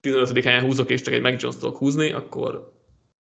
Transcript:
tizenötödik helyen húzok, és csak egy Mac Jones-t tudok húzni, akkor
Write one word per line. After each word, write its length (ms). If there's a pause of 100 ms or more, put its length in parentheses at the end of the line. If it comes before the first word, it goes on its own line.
tizenötödik 440
helyen 200
húzok, 260
és 100
csak 140
egy 60
Mac 220
Jones-t 180
tudok 160
húzni, 360
akkor 600 (500)